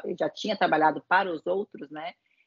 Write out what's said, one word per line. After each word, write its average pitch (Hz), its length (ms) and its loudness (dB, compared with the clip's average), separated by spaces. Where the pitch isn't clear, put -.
eu - 120 -6
já 156 120 -2
tinha 208 260 -4
trabalhado 156 500 4
para 190 240 2
os 160 160 -6
outros, 180 460 -4
né? 156 220 -10